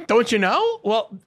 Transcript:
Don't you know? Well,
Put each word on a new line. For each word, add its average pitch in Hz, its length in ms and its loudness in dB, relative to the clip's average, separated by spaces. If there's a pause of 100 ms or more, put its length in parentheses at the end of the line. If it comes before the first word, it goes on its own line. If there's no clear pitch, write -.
Don't 233 240 2
you 214 80 2
know? 381 440 0
Well, 208 320 -2 (120)